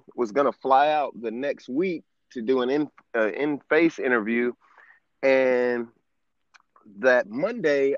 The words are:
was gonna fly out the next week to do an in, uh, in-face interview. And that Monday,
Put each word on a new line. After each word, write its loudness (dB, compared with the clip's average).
was -2
gonna 0
fly 2
out -2
the -8
next -8
week -4
to -10
do 2
an -2
in, 0
uh, 2
in-face 0
interview. 0
And 2
that 2
Monday, -2